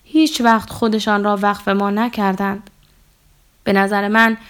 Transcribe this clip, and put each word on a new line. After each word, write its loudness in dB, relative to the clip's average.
هیچ 0
وقت 2
خودشان -2
را 0
وقف -2
ما 0
نکردند.» -4
به 0
نظر 0
من 4